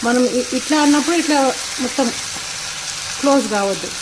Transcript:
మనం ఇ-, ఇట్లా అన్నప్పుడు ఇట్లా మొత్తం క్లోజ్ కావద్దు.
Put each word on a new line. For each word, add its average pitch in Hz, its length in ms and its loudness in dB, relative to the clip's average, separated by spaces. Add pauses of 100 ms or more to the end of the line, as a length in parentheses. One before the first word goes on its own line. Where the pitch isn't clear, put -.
మనం 240 180 4 (160)
ఇ-, 247 200 -2
ఇట్లా 302 240 0
అన్నప్పుడు 294 340 4
ఇట్లా 302 220 2 (440)
మొత్తం 254 260 0 (1120)
క్లోజ్ 277 280 4
కావద్దు. 196 420 -2 (120)